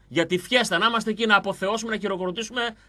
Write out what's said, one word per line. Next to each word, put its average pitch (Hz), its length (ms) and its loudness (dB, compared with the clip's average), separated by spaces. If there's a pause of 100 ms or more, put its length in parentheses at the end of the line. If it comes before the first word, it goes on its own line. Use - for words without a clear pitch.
Για 165 180 0
τη 175 120 0
φιέστα, 214 400 2
να 208 80 4
είμαστε 220 240 0
εκεί, 214 160 -2
να 214 100 6
αποθεώσουμε, 202 580 0
να 202 60 -2
χειροκροτήσουμε 208 760 -4 (140)